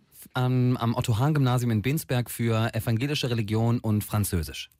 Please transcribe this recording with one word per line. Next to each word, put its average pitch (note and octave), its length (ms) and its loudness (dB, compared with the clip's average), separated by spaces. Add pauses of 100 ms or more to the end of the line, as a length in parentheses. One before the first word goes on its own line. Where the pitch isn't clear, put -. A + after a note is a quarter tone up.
(340)
am, B2+ 440 2
am A#2 180 0
Otto-Hahn-Gymnasium B2 760 2
in G#2+ 100 2
Binsberg B2+ 500 -2
für A2+ 420 0
evangelische B2 560 -2
Religion A#2 520 0
und G#2 240 0
Französisch. F2+ 640 -2 (100)